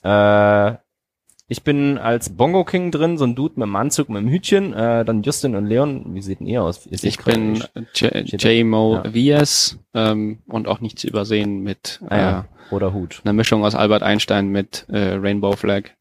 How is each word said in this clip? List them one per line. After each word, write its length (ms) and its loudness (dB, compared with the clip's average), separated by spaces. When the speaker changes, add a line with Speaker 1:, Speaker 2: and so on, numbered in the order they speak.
Speaker 1:
Äh, 680 4
ich 160 -8
bin 360 2
als 360 -2
Bongo 280 2
King 280 -2
drin, 280 0
so 60 2
ein 100 0
Dude 220 -2
mit 100 -2
dem 80 -4
Anzug, 340 -2
mit 120 -4
dem 80 0
Hütchen, 440 0
äh, 320 0
dann 180 0
Justin 320 -2
und 120 -2
Leon. 480 -2
Wie 60 -8
seht 180 -8
denn 80 -8
ihr 160 -2
aus? 240 -6
Ihr 100 -10
seht 140 -2
Speaker 2:
Ich 120 -10
bin 360 0
Speaker 1:
grad 120 -10
Speaker 2:
J-, 320 0
Speaker 1:
steht 160 -6
Speaker 2:
J-Mo 600 4
Speaker 1:
da. 60 -6
Ja. 280 2
Speaker 2:
V 60 4
S, 360 -2
ähm, 540 -2
und 200 -4
auch 140 -2
nicht 180 -10
zu 80 -6
übersehen 520 -2
mit, 500 -8
Speaker 1:
Ah 80 -2
ja, 220 0
Speaker 2:
äh, 40 -8
Speaker 1:
roter 220 0
Hut. 300 -8
Speaker 2:
einer 100 0
Mischung 300 2
aus 120 2
Albert 280 4
Einstein 460 0
mit, 400 -4
äh, 300 -2
Rainbow 360 0
Flag. 280 -2